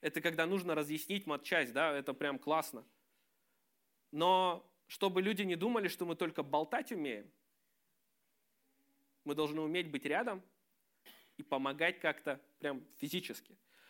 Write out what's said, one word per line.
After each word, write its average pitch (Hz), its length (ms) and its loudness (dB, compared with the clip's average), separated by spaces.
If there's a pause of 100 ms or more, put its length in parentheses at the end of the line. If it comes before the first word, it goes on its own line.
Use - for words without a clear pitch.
Это 156 200 -2
когда 165 260 2
нужно 175 280 0
разъяснить 151 520 -2
матчасть, 147 460 0
да, 147 200 2
это 139 220 -2
прям 139 240 -2
классно. 147 460 0 (1300)
Но 180 540 4 (200)
чтобы 185 360 2
люди 202 200 2
не 180 140 0
думали, 202 320 2
что - 180 -4
мы 165 100 -2
только 160 260 -2
болтать 156 500 0
умеем, 135 380 -4 (1900)
мы 143 100 -4
должны 151 260 0
уметь 165 300 -2
быть 143 140 -4
рядом 185 380 0 (920)
и 151 60 -10
помогать 147 580 0
как-то 147 400 -2 (180)
прям 139 260 -4 (120)
физически. - 600 -6 (320)